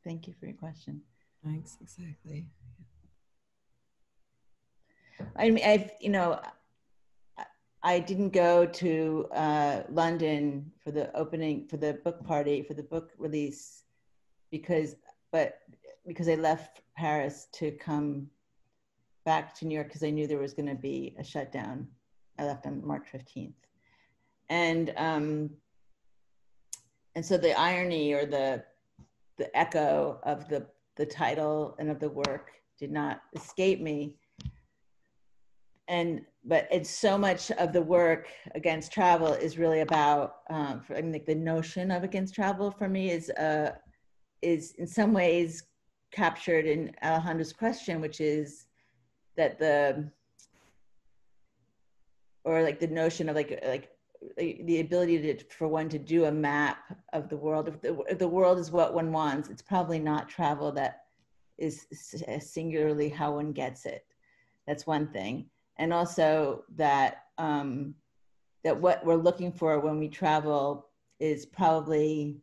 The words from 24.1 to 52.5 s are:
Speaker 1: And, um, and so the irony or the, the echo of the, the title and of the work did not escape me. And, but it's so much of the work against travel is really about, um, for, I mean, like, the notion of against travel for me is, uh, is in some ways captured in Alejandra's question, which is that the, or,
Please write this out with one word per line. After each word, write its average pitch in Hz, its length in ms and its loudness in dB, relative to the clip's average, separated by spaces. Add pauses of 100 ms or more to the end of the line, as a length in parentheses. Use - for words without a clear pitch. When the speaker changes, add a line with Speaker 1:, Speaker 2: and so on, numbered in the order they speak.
Speaker 1:
And, 165 480 2
um, 151 540 -2 (1600)
and 165 120 -6
so 180 120 2
the 170 200 4
irony 170 560 2
or 143 120 2
the, 135 380 0 (760)
the - 180 -6
echo 147 680 2
of 147 260 -4
the, 143 180 -4 (280)
the 147 100 -2
title 151 720 -2
and 151 100 -4
of 151 100 -4
the 151 100 -4
work 139 420 -6 (260)
did 143 140 -10
not 147 300 -4 (120)
escape - 480 0
me. 147 340 -4 (1700)
And, 170 380 -2 (180)
but 160 280 2
it's 180 180 0
so 202 280 2
much 196 340 0
of 175 220 0
the 180 80 4
work 165 460 4 (260)
against 156 380 -2
travel 170 420 6
is 160 240 -2
really 160 240 4
about, 147 560 2 (120)
um, 147 320 -4
for, - 140 -10
I 135 60 -2
mean, 165 100 -4
like, 156 140 -8
the 160 100 2
notion 165 560 -2
of 180 120 -2
against 190 300 -4
travel 196 380 0
for 202 160 -4
me 190 240 0
is, 165 200 -4
uh, 151 440 0 (640)
is 165 320 0
in 170 140 -8
some 208 260 2
ways 170 500 2 (480)
captured 165 540 2
in 156 380 -2
Alejandra's 160 500 -2
question, 220 460 -2
which 156 220 -6
is 151 440 -2 (720)
that 156 240 2
the, 147 500 4 (2250)
or, 165 180 4